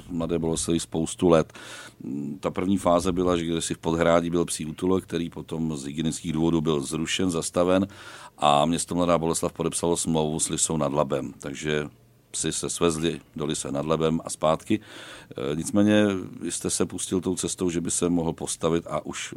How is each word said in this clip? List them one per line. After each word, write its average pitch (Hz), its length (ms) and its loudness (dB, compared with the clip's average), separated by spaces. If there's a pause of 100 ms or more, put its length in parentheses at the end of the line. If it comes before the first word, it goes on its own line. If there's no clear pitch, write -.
v - 20 -12
Mladé 85 300 -2
Boleslavi 82 400 0
spoustu - 500 0
let. 80 240 6 (500)
Mm, 71 360 -6
ta 90 120 -4
první 95 260 0
fáze 87 340 4
byla, 90 260 2
že 82 80 -2
kdysi 82 280 -2
v - 40 -10
Podhrádí 85 520 4
byl 85 160 2
psí - 200 -6
útulek, 90 380 0
který 85 260 -4
potom 80 480 -4
z 67 80 -8
hygienických 80 480 -4
důvodů 80 280 4
byl 76 200 2
zrušen, 82 500 -2
zastaven 90 560 2 (500)
a 73 280 6
město 85 300 0
Mladá 87 220 4
Boleslav 82 360 0
podepsalo 85 440 0
smlouvu 78 420 0
s - 100 -2
Lisou 80 280 -2
nad 71 160 0
Labem. 69 460 0
Takže 76 480 -4 (440)
psi 80 200 -4
se 71 180 -4
svezli 80 500 0 (160)
do 78 100 -6
Lise 76 260 -4
nad 71 140 -2
Labem 80 400 2
a - 40 -8
zpátky. 82 500 0 (720)
E, 78 40 -4
nicméně 104 500 4 (360)
vy 85 100 -6
jste - 180 -4
se 92 160 0
pustil 92 360 -4
tou 92 140 0
cestou, 90 340 -2
že 82 120 0
by 85 100 -4
se 90 180 0
mohl 82 240 2
postavit - 560 -2
a - 160 -4
už - 320 -10